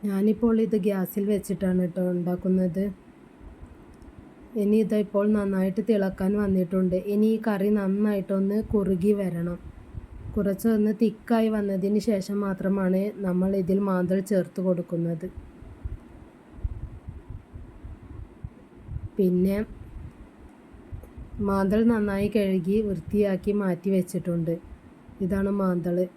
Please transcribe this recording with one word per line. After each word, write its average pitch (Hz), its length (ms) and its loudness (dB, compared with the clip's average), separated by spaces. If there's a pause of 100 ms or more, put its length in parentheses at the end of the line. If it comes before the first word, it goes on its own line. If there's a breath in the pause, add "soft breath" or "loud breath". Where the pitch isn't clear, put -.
ഞാനിപ്പോൾ 214 560 2
ഇത് 220 220 2
ഗ്യാസിൽ 196 440 0
വെച്ചിട്ടാണ് 185 600 0
ട്ടോ 180 240 -2
ഉണ്ടാക്കുന്നത്. 180 720 0 (1700)
ഇനി 208 280 4
ഇതിപ്പോൾ 208 480 0
നന്നായിട്ട് 196 560 0
തിളക്കാൻ 190 500 0
വന്നിട്ടുണ്ട്. 190 580 2 (100)
ഇനി 208 220 2
ഈ 220 140 4
കറി 208 300 0
നന്നായിട്ടൊന്ന് 196 840 0 (120)
കുറുകി 190 440 2
വരണം. 175 440 -2 (760)
കുറച്ചൊന്ന് 208 680 2
തിക്കായി 220 500 2
വന്നതിന് 202 520 0
ശേഷം 202 400 0
മാത്രമാണ് 190 600 2 (180)
നമ്മൾ 185 360 2
ഇതിൽ 190 240 2
മാന്തൾ 185 420 2
ചേർത്ത് 185 400 0
കൊടുക്കുന്നത്. 170 680 -2 (3750)
പിന്നെ 185 440 2 (1800)
മാന്തൾ 196 440 2
നന്നായി 208 440 2
കഴുകി 196 520 2
വൃത്തിയാക്കി 202 720 0
മാറ്റി 190 380 0
വെച്ചിട്ടുണ്ട്. 175 640 0 (680)
ഇതാണ് 196 400 0
മാന്തൾ. 175 360 0 (200)